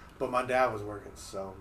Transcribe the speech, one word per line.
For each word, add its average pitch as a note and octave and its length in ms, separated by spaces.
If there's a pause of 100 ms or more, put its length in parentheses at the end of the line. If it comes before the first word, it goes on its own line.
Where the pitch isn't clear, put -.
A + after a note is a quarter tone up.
(180)
But B2+ 120
my B2 140
dad B2+ 280
was G#2+ 100
working G#2 320
so G2 460